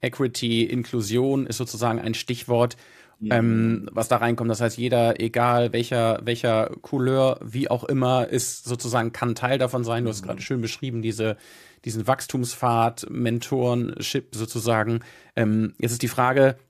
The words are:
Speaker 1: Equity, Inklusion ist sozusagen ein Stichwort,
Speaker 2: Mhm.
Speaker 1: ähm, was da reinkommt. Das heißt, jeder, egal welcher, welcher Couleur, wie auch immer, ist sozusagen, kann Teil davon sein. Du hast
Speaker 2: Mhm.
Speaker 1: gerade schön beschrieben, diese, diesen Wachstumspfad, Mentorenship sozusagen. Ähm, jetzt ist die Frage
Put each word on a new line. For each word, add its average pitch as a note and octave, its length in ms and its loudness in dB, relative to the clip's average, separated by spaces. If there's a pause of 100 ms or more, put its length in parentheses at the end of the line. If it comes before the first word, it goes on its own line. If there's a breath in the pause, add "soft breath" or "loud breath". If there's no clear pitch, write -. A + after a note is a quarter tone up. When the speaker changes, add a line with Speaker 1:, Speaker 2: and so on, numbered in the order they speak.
Speaker 1:
Equity, A#2+ 600 0
Inklusion B2 800 0
ist A2+ 120 -8
sozusagen A2+ 420 -2
ein A2 160 -4
Stichwort, A#2+ 600 0 (420 loud breath)
Speaker 2:
Mhm. G#2+ 120 -2
Speaker 1:
ähm, A2+ 600 2
was A2+ 160 -2
da B2 100 4
reinkommt. A#2 320 0
Das A2 100 0
heißt, A#2+ 180 0
jeder, A#2 420 2
egal A#2+ 520 2
welcher, A#2 520 0
welcher A2+ 480 0 (100)
Couleur, C3 640 2
wie A#2 260 -4
auch B2 140 0
immer, B2+ 440 2
ist - 380 -4
sozusagen, A#2+ 460 -2
kann A#2+ 240 -2
Teil B2+ 240 0
davon B2 240 0
sein. A#2 200 -2
Du A#2+ 60 0
hast G2+ 140 -8
Speaker 2:
Mhm. F#2+ 40 -10
Speaker 1:
gerade - 140 -8
schön C3 200 -4
beschrieben, A#2 400 -6
diese, A2 360 -2 (480 loud breath)
diesen A2 220 -4
Wachstumspfad, A#2+ 1000 0
Mentorenship B2 1200 -2
sozusagen. A2+ 680 0 (340 loud breath)
Ähm, A2 420 2
jetzt A#2+ 140 -2
ist A#2 100 -4
die B2 60 -2
Frage C3 500 4 (120)